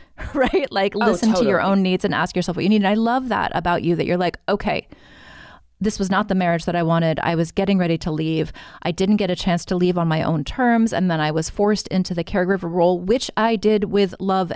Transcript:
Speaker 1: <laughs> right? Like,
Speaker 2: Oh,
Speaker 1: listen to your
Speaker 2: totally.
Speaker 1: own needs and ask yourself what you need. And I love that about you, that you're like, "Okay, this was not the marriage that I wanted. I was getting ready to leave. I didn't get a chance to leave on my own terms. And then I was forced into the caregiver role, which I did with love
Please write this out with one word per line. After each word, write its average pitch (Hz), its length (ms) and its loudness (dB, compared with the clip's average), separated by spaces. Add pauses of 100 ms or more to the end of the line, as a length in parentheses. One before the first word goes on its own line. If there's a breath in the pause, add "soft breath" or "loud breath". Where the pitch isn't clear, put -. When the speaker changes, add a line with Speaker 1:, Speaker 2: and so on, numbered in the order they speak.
(140)
Speaker 1:
<laughs> - 200 -12
right? 277 380 2
Like, 202 220 0
Speaker 2:
Oh, 220 120 0
Speaker 1:
listen 220 300 2
to 202 100 2
your 196 140 4
Speaker 2:
totally. 190 120 2
Speaker 1:
own 196 120 4
needs 185 200 0
and 196 100 0
ask 160 220 -2
yourself 175 220 -2
what 151 60 -2
you 185 60 2
need. 214 140 6
And 196 40 2
I 208 80 2
love 240 340 0
that - 260 -2
about 175 260 0
you, 170 140 0
that 160 100 -2
you're 180 120 0
like, 180 200 -2 (120)
"Okay, 202 400 -2 (880 loud breath)
this 208 180 -2
was 190 140 -2
not 196 160 0
the 190 80 -2
marriage 170 300 0
that 175 100 -2
I 170 80 0
wanted. 165 380 2
I 170 140 0
was 165 180 -2
getting 196 240 2
ready 165 220 2
to 165 120 -6
leave. 160 400 -2 (320 loud breath)
I 175 80 -2
didn't 190 240 2
get 190 160 0
a 175 60 -4
chance 175 260 -2
to 180 140 -2
leave 180 200 2
on 170 120 0
my 156 120 0
own 160 220 -2
terms. 233 480 2
And 185 180 0
then 160 120 0
I 151 100 0
was 160 180 -2
forced 208 380 0
into 185 260 -2
the 170 120 -4
caregiver 185 440 -2
role, 175 300 2
which 202 380 -2
I 226 180 2
did 208 300 2
with 190 340 0
love 190 360 0